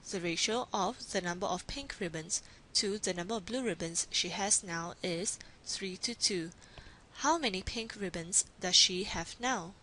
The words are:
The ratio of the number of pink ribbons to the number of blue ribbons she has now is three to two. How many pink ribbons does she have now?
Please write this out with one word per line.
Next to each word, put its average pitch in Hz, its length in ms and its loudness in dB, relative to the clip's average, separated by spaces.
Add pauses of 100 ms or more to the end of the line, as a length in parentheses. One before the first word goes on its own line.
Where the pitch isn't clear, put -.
The 196 100 -2
ratio 175 540 2
of 208 380 0
the 196 100 2
number 180 240 -2
of - 220 0
pink 277 320 -8
ribbons 160 420 -2 (320)
to 208 240 2
the 202 160 0
number 180 220 -2
of 190 100 -4
blue 240 180 -2
ribbons 170 460 -2
she - 200 2
has 196 340 2
now 170 400 -4
is 180 340 -2 (260)
three 185 340 -6
to 233 180 -4
two. 175 340 0 (680)
How 311 200 4
many 214 240 0
pink 226 400 -6
ribbons 175 440 0 (140)
does 180 160 2
she 185 280 8
have 170 360 -4
now? 214 440 0